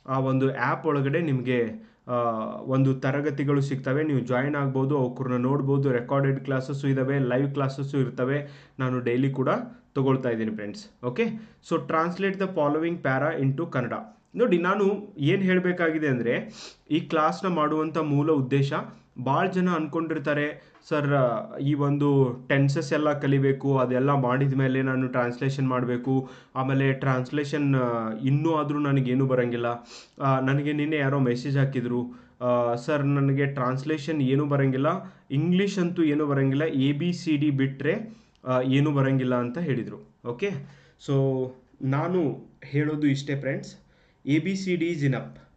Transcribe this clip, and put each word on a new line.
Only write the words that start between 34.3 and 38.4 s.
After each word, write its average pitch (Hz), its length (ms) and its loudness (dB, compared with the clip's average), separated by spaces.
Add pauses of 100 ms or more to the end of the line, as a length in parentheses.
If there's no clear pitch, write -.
ಬರೋಂಗಿಲ್ಲ, 139 400 2 (440)
ಇಂಗ್ಲೀಷ್ 180 480 2
ಅಂತೂ 175 240 0
ಏನೂ 151 240 2
ಬರೋಂಗಿಲ್ಲ, 139 380 2
ಎ 143 280 2
ಬಿ 170 200 0
ಸಿ 175 240 0
ಡಿ 147 140 2
ಬಿಟ್ಟರೆ, 135 640 -2 (300)